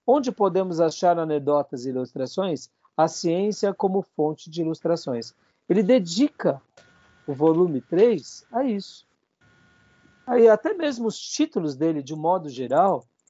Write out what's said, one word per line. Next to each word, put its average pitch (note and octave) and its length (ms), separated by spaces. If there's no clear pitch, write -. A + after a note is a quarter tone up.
Onde B3+ 240
podemos F#3 480
achar E3+ 380
anedotas D3 680
e C3+ 40
ilustrações? C3 800
A D#3+ 120
ciência F#3+ 680
como F#3+ 280
fonte D#3 480
de D#3+ 120
ilustrações. D#3+ 720
Ele F#3+ 140
dedica F#3+ 800
o D3 80
volume D#3+ 480
três F#3+ 720
a A#3 120
isso. G#3 420
Aí A#3+ 200
até A3 260
mesmo C#4+ 340
os - 120
títulos F3+ 560
dele, D3+ 280
de C3+ 100
um D#3 40
modo E3 320
geral, C3 540